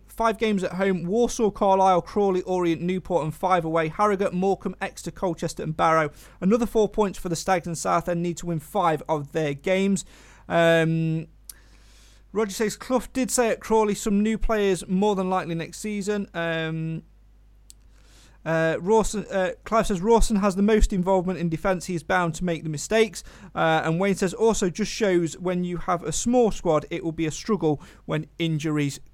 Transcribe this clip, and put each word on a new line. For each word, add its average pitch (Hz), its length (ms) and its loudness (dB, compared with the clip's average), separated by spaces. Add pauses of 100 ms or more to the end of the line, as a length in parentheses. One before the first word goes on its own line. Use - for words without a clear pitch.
five 226 320 -2
games 214 240 0
at 175 120 -4
home: 190 300 0
Warsaw, 226 460 2
Carlisle, 190 520 4
Crawley, 190 400 0
Orient, 180 380 0
Newport, 175 440 -2
and 156 100 -4
five 180 300 2
away: 160 240 0
Harrogate, 202 440 0
Morecambe, 185 480 -2
Exeter, - 300 -8
Colchester, 165 540 -4
and 156 120 -6
Barrow. 160 340 2 (300)
Another 226 240 2
four 214 240 2
points 208 300 -2
for - 100 -8
the 170 60 -4
Stags, 180 320 0
and 170 100 -6
Southend 175 460 -2
need 175 140 -4
to 180 100 -12
win 170 140 -4
five 165 480 0
of 147 240 -2
their 156 200 -2
games." 190 520 0 (440)
Um, 165 800 2 (1040)
Roger 202 200 -2
says, 208 240 -2
"Clough - 260 -2 (100)
did 254 200 -2
say 240 160 2
at 190 100 0
Crawley 214 380 2
some 202 260 0
new 214 160 0
players 202 480 0
more 196 300 2
than 185 120 -2
likely 170 280 -2
next 165 240 -10
season." 208 540 -4
Um, 160 680 -4 (1400)
uh, 160 320 0
Rawson, 208 540 2
uh, 185 200 0 (120)
Clive 220 220 2
says, 180 160 -2
"Rawson 220 340 4
has 196 180 2
the 196 60 -2
most 214 320 4
involvement 185 460 0
in 170 100 -2
defence. 180 380 -2
He 185 80 -4
is 160 80 -6
bound 175 320 0
to 180 100 -6
make 170 180 -2
the 160 60 -8
mistakes." 214 560 -2 (300)
Uh, 160 320 2
and 165 120 0
Wayne 196 180 2
says, 190 180 0
"Also 214 340 2
just 196 240 -4
shows 175 460 0
when 180 260 -2
you 175 140 -6
have 175 240 -2
a 165 100 -6
small 233 380 2
squad, 156 400 0
it 165 120 -6
will 165 100 -4
be 165 120 -4
a 151 60 -2
struggle 156 500 -2 (240)
when 156 220 -4 (120)
injuries 151 600 -2 (140)